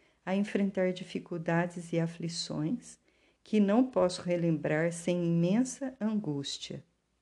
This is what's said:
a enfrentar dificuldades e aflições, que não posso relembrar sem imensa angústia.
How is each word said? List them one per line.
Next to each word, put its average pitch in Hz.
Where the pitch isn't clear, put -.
a 185
enfrentar 196
dificuldades 175
e 165
aflições, 165
que 214
não 208
posso 185
relembrar 165
sem 175
imensa 208
angústia. 151